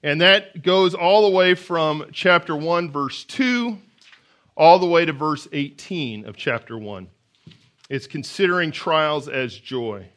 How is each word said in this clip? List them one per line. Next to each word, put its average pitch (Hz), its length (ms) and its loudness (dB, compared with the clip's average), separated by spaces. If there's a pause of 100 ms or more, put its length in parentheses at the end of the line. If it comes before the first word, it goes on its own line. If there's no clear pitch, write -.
And 151 200 -2
that 190 420 2
goes 185 320 4
all 190 280 4
the 196 120 4
way 180 180 4
from 160 600 -2
chapter 175 420 2
one, 165 340 -4
verse 143 360 -8
two, 240 540 -4 (760)
all 165 240 8
the 180 80 0
way 170 160 4
to 160 80 -2
verse 151 400 -6
eighteen 143 720 -8
of 107 140 -16
chapter 117 400 -8
one. 101 320 -14 (800)
It's 135 180 -8
considering 175 640 -2
trials 151 560 -2
as 131 260 -6
joy. 107 640 -10